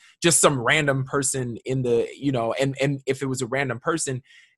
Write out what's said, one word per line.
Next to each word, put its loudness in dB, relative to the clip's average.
just 4
some 4
random 2
person -2
in -2
the, 2
you -2
know, 0
and, 0
and 0
if -2
it -4
was -4
a -4
random -2
person, -4